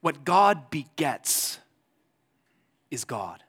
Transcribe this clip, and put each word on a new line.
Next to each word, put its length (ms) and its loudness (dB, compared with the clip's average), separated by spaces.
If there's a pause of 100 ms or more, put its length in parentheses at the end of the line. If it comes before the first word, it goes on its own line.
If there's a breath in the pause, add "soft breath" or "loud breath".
What 220 -4
God 460 4
begets 880 -4 (1300)
is 120 -8
God 460 -10